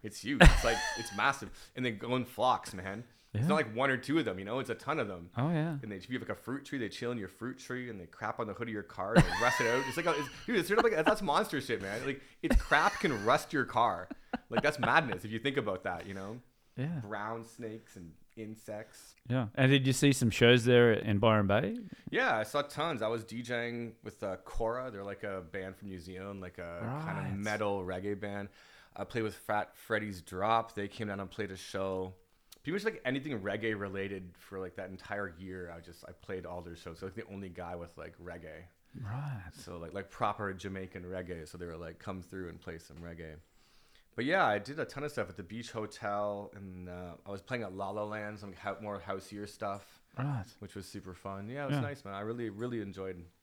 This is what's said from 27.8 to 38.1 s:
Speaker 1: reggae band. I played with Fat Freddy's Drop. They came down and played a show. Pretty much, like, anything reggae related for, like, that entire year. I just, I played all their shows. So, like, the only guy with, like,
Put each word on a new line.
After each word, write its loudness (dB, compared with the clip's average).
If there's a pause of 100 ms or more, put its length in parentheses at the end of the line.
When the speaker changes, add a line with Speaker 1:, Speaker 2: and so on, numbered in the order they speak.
Speaker 1:
reggae -4
band. -6 (440)
I -6
played -4
with -4
Fat -2
Freddy's -2
Drop. 0
They -4
came -6
down -6
and -8
played -6
a -8
show. -4 (500)
Pretty -2
much, -2
like, -2
anything 0
reggae 0
related -6
for, -12
like, -8
that -8
entire -6 (100)
year. -10
I -14
just, -18
I -16
played -8
all -8
their -12
shows. -14
So, -10
like, -12
the -10
only -10
guy -10
with, -12
like, -14